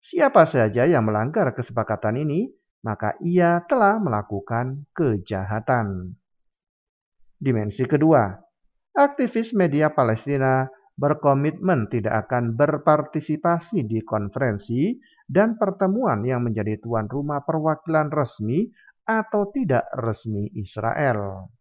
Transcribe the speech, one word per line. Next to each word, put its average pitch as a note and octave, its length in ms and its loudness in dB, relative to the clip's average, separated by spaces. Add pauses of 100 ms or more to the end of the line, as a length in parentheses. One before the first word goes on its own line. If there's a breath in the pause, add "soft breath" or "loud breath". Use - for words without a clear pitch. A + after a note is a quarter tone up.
Siapa C4+ 480 4
saja A#2+ 400 2
yang C#3 160 4
melanggar A#2+ 480 0
kesepakatan A2 640 -4
ini, D3+ 320 -2 (360)
maka G#2+ 340 -4
ia E3+ 480 2
telah A3+ 320 4
melakukan B2 960 -4
kejahatan. G2+ 1200 -2 (1200)
Dimensi A2+ 480 -2
kedua, C#3 480 4 (640)
aktivis B3+ 640 2
media D3+ 320 4
Palestina C3 800 0 (240 loud breath)
berkomitmen D3 960 0
tidak A2 400 -2
akan A#2+ 240 0
berpartisipasi D3+ 1400 0
di A2 160 -4
konferensi A#2 960 -2 (240 soft breath)
dan G#3+ 320 2
pertemuan F#3+ 640 0
yang A#2+ 240 -2
menjadi G#2+ 320 -2
tuan A2+ 320 -4
rumah C#3+ 320 -4
perwakilan D#3 720 0
resmi C#3+ 560 -2 (320 soft breath)
atau G#3+ 480 -2
tidak F3+ 480 0
resmi G#2+ 560 -4
Israel. G#2 960 -4 (100)